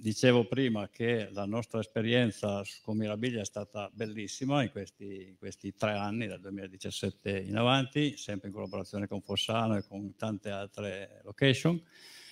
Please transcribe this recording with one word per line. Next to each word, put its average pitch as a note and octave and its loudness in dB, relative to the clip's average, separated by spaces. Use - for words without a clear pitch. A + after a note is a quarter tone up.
dicevo A#2+ 6
prima A#2 0
che A2+ 0
la G2+ -2
nostra A2 -2
esperienza A2+ 2
s-, - -12
con G#2+ -2
Mirabilia A2 -2
è G2+ -4
stata G#2 -8
bellissima A2 -2
in G2+ 0
questi, G2 -10
in F#2+ -20
questi G2 -10
tre G#2+ 0
anni, G#2 -2
dal F#2 -10
duemiladiciassette F#2+ -4
in G2 -4
avanti, C3 4
sempre G2+ -8
in G2 -8
collaborazione G2 -4
con G2+ -6
Fossano A2 0
e G2 0
con G2+ -10
tante G#2+ -4
altre G2 -8
location. C#3 4